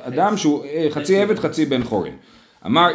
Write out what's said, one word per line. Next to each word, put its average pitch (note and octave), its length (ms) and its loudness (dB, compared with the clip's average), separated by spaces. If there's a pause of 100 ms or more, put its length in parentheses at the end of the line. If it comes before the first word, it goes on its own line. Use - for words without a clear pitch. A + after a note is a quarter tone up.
אדם E3 340 0
שהוא, D3 280 0
אה, D#3 260 -2
חצי D3+ 280 0
עבד, G#3 200 2
חצי D3+ 280 -2
בן C3 180 -2
חורין. G#2 300 -4 (520)
אמר E3 280 4